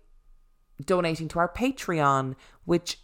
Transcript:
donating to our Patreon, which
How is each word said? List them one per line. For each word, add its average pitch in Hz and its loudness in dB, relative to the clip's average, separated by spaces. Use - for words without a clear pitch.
donating 160 0
to 170 -4
our 175 2
Patreon, 147 0
which 170 -2